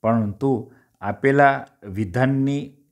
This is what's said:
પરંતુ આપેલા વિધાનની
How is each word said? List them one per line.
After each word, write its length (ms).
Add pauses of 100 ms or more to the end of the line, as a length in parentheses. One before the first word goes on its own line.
પરંતુ 720 (280)
આપેલા 640 (160)
વિધાનની 920 (140)